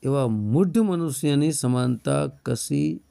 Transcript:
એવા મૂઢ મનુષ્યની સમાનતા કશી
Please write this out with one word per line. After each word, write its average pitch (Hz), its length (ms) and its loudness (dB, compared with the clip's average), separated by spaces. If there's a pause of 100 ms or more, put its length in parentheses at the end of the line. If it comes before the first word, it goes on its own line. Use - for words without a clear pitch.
એવા 135 260 0
મૂઢ 117 500 2
મનુષ્યની 160 720 0
સમાનતા 127 680 0 (200)
કશી 143 480 -2 (200)